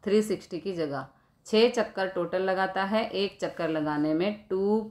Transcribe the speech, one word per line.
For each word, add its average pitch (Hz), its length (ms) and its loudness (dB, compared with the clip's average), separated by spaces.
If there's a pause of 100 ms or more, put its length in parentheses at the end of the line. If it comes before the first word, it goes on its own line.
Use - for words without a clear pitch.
थ्री 208 180 4
सिक्सटी 185 380 -4
की 190 140 -6
जगह। 139 320 -4 (420)
छः 226 220 6
चक्कर 208 380 -2
टोटल 180 340 -2
लगाता 190 420 0
है, 214 220 0
एक 190 360 -4
चक्कर 165 280 -2
लगाने 151 440 0
में 202 360 -2
टू 196 300 2 (120)